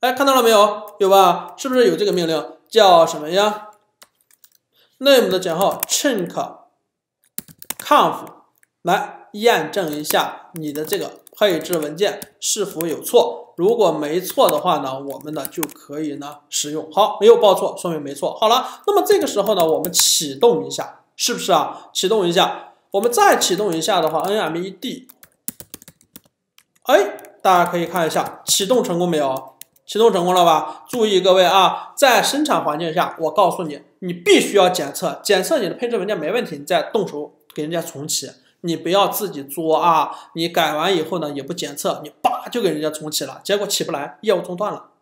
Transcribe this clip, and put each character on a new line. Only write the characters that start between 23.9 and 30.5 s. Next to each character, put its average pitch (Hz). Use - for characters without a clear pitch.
的 160
话 156
，N 214
M 160
E 185
D， -
哎， 349
大 180
家 170
可 175
以 170
看 170
一 156
下， -
启 -
动 233
成 175
功 180
没 165
有？ 135
启 -
动 226
成 185
功 180
了 180
吧？ -